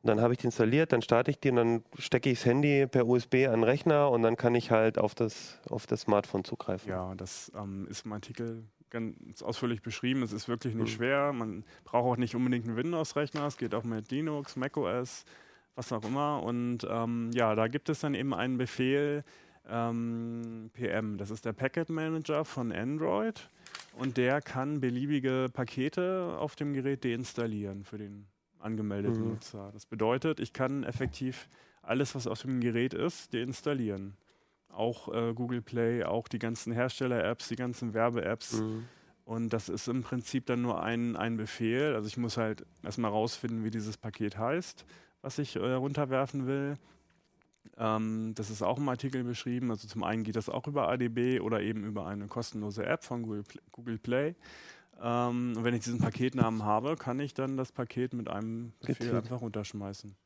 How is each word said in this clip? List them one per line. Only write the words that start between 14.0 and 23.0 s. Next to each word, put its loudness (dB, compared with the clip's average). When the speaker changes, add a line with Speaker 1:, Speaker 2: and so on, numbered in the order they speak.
Speaker 2:
Linux, -4
mac -4
O 0
S, -4
was -8
auch -2
immer. 0
Und, -2
ähm, -2
ja, 4
da 4
gibt -2
es 0
dann 0
eben 0
einen 0
Befehl, 2
ähm, -4
P -4
M. 0
Das -6
ist -8
der -2
Packet -2
Manager -2
von -4
Android. 0